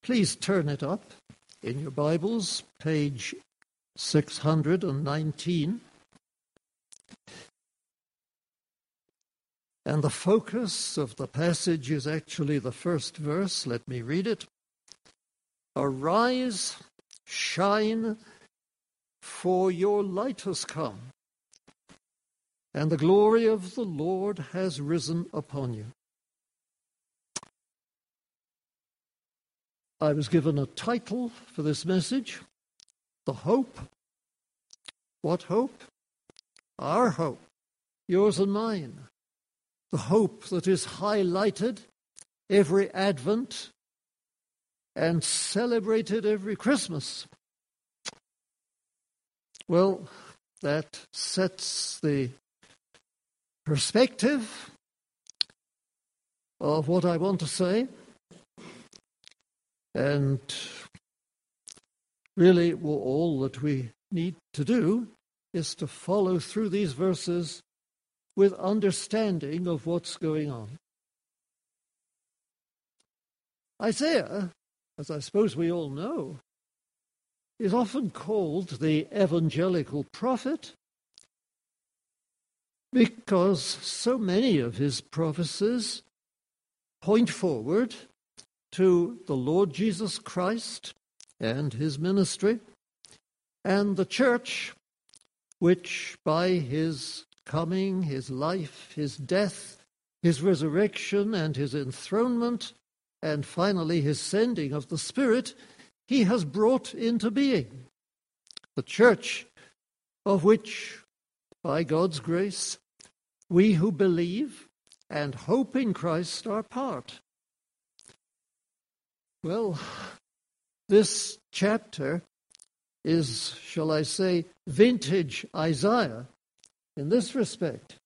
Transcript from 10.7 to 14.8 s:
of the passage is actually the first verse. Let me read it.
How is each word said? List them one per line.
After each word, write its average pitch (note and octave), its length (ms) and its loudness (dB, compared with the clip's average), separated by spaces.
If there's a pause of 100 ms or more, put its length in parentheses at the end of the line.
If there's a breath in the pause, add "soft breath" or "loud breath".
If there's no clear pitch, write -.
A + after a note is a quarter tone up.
of C3+ 200 -4
the C3 100 -8
passage D#3+ 640 0
is C#3+ 160 -2
actually D3+ 520 -2
the A#2+ 120 -6
first - 460 -4
verse. D#3+ 500 -4
Let A#2 220 -4
me B2 120 -6
read D#3 240 -2
it. A3+ 200 -4 (1300)